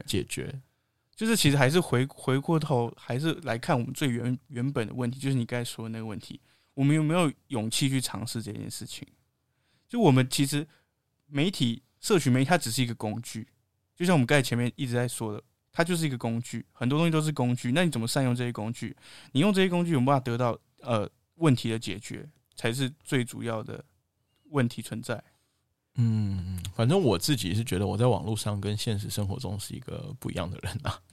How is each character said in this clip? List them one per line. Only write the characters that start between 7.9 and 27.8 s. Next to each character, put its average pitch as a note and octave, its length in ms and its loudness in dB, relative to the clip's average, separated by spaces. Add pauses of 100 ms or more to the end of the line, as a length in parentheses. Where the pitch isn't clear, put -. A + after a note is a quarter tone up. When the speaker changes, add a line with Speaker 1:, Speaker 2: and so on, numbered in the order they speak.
Speaker 2:
尝 A#2 260 -6
试 A#2 160 -6
这 G#2 100 -10
件 G#2+ 160 -8
事 - 160 -12
情？ - 220 -14 (840)
就 A#3+ 120 -2
我 F#3 100 8
们 C3 180 6
其 C#3+ 160 0
实 C#3+ 220 -2 (600)
媒 D3 220 0
体、 A#2+ 320 -2 (200)
社 G3 180 4
群 C3 140 4
媒 B2+ 80 4
体 C3+ 60 4
它 F3 120 4
只 A#2 140 -4
是 C3 100 0
一 A#2+ 40 2
个 A#2 100 -6
工 A2 260 -4
具， - 240 -10 (480)
就 F3 100 -4
像 F3+ 120 6
我 - 20 6
们 B2 80 6
刚 D3 100 4
才 C#3+ 60 6
前 A#2+ 160 0
面 A#2+ 160 0
一 D3 100 -6
直 A#2+ 80 -4
在 A#2+ 160 0
说 A2 240 -6
的， G#2 100 -10 (300)
它 E3+ 100 0
就 F3 140 0
是 E3 100 -2
一 C#3+ 40 0
个 B2 80 -4
工 A#2 240 -2
具， - 300 -10
很 - 140 -4
多 C#3 120 2
东 E3 80 4
西 E3+ 40 4
都 D#3 120 2
是 D#3 100 -2
工 B2 240 0
具。 B2 160 -2
那 E3+ 120 4
你 F3 60 2
怎 B2+ 100 -4
么 A2+ 60 -2
善 C#3 160 0
用 B2 140 2
这 B2 80 -4
些 A#2+ 80 -4
工 A2 200 -6
具？ - 220 -8 (380)
你 C3 80 4
用 G#3 120 4
这 F#3+ 100 4
些 F#3 60 6
工 F3 160 2
具 E3+ 80 0
有 C#3 80 4
没 B2 40 4
有 - 20 4
办 C#3+ 100 6
法 C3 40 2
得 A#2+ 160 -2
到， A#2+ 220 0 (220)
呃， A2 280 0 (280)
问 D#3+ 180 6
题 A2+ 160 0
的 A2+ 80 -2
解 G2+ 200 -8
决， A#2 300 -12 (260)
才 - 160 -2
是 B2+ 220 -2 (100)
最 C3 220 0
主 A2+ 180 -8
要 A2+ 200 -4
的 G#2+ 200 -12 (680)
问 C3+ 180 2
题 A#2+ 140 -6
存 A2+ 200 -10
在。 A#2 200 -6 (760)
Speaker 1:
嗯， G2 640 0 (120)
反 A2+ 120 2
正 F3+ 140 4
我 G#2+ 180 4
自 D3 160 0
己 F#2 200 -2
是 A2+ 100 0
觉 F#2 140 -2
得 G2+ 80 0